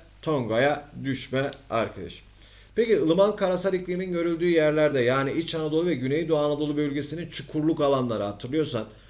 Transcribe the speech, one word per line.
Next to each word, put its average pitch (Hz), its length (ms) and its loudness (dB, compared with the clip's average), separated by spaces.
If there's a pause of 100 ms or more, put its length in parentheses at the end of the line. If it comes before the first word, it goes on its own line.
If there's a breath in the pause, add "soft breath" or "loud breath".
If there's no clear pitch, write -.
(220)
Tonga'ya 135 680 0 (160)
düşme 135 460 -4 (200)
arkadaşım. - 560 -6 (480 loud breath)
Peki 220 280 2
ılıman 196 340 4
karasal 185 380 0
iklimin 180 380 -4
görüldüğü 170 360 0
yerlerde 151 520 4
yani 131 320 2
İç 165 220 -4
Anadolu 160 320 0
ve 170 80 2
Güneydoğu 147 440 0
Anadolu 147 380 0
bölgesinin 147 540 -4
çukurluk 156 500 -2
alanları 127 420 2
hatırlıyorsan 120 640 -4 (260 loud breath)